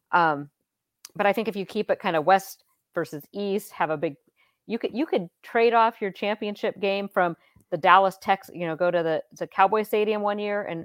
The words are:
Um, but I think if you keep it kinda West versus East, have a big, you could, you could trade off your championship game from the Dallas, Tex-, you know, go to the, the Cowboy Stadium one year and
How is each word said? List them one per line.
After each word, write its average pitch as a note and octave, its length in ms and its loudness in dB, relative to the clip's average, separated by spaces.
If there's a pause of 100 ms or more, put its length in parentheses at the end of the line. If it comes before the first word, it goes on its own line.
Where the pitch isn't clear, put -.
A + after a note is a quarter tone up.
(120)
Um, D3+ 380 2 (680)
but G3+ 100 0
I G3+ 60 4
think A3 160 -4
if G#3+ 80 -6
you G3 80 -6
keep G#3+ 260 -6
it - 100 0
kinda E3+ 200 0
West F#3 440 2 (300)
versus D3+ 380 -6
East, G3+ 400 -4
have D#3+ 180 -2
a D#3 60 -2
big, D3+ 200 -4 (500)
you A3+ 120 -6
could, G3+ 180 -6
you D4+ 100 -2
could F3 220 -4 (140)
trade A#3 300 2
off A#3 280 2
your G3 100 -4
championship G#3 720 -6
game G3 280 -2
from F3 280 0 (340)
the F3+ 60 -2
Dallas, F#3 440 6
Tex-, - 340 -2
you F3 120 -8
know, D#3+ 100 -4
go F3 140 0
to F3 120 0
the, D#3+ 200 -2 (140)
the E3 100 -8
Cowboy G3 360 2
Stadium G#3+ 400 0
one G#3 160 -2
year G#3 240 -4
and E3 220 -8